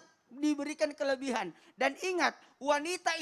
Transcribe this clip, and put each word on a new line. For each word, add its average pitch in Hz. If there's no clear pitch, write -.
diberikan 294
kelebihan. 269
Dan 277
ingat, 349
wanita 311